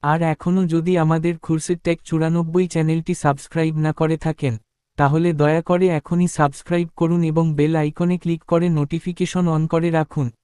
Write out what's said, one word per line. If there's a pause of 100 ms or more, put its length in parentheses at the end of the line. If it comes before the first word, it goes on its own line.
আর (140)
এখনও (120)
যদি (120)
আমাদের (100)
খুরশিদ
টেক (100)
চুরানব্বই
চ্যানেলটি (100)
সাবস্ক্রাইব
না
করে
থাকেন, (440)
তাহলে
দয়া
করে (120)
এখনই (100)
সাবস্ক্রাইব (120)
করুন
এবং (140)
বেল
আইকনে
ক্লিক (100)
করে (120)
নোটিফিকেশন (100)
on
করে
রাখুন (180)